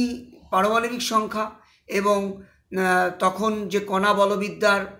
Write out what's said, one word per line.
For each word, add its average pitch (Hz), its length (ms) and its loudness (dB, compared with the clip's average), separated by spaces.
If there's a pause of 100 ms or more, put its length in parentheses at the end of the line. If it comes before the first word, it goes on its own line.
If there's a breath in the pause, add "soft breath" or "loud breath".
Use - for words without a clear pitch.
(520)
পারমাণবিক 226 500 2
সংখ্যা 214 440 -2 (420 soft breath)
এবং, 202 320 2 (120)
আহ, 185 760 -2 (100)
তখন 196 500 0
যে 196 100 0
কণা 196 340 0
বলবিদ্যার 196 720 0 (140)